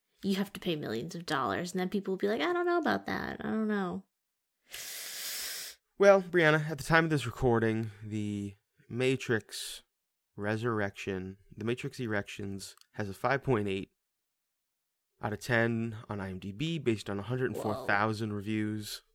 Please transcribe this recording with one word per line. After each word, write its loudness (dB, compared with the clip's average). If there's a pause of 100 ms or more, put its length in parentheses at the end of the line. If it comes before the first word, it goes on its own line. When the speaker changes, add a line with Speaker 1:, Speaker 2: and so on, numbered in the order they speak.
(240)
Speaker 1:
"You 2
have -2
to -12
pay -2
millions -6
of -10
dollars," 0
and -2
then 0
people -2
will -2
be 0
like, 0
"I 0
don't 0
know 2
about 0
that. -4
I -4
don't 0
know." -2 (1900)
Speaker 2:
Well, 10
Brianna, 6
at -4
the -8
time 6
of 2
this 2
recording, 2 (140)
The -4 (340)
Matrix 0 (560)
Resurrection, -2 (200)
The -6
Matrix -4
Erections -4 (180)
has -4
a -6
five 0
point 2
eight -4 (1300)
out -4
of -6
ten 0 (140)
on -6
I -6
M -8
D -8
B -4
based 0
on -4
a -6
hundred -2
and -4
four -4
thousand 2
Speaker 1:
Whoa. -4
Speaker 2:
reviews. -4 (140)